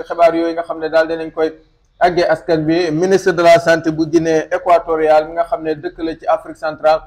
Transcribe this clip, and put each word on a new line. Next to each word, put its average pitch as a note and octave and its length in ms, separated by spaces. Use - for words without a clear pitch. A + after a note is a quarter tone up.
xibaar E3 320
yooyu E3 200
nga E3 80
xam E3 180
ne D#3 80
daal D#3+ 200
dinañ D#3+ 240
koy D#3+ 200
àggee F3 280
askan D#3+ 360
bi, E3 260
ministre F#3 420
de E3+ 100
la E3+ 180
santé E3 320
bu D#3+ 140
Guinée D#3+ 460
équatoriale, D#3+ 760
mi E3 60
nga E3+ 100
xam E3 180
ne D#3 120
dëkk - 240
la D#3+ 180
ci - 100
Afrique E3 300
centrale, D#3 500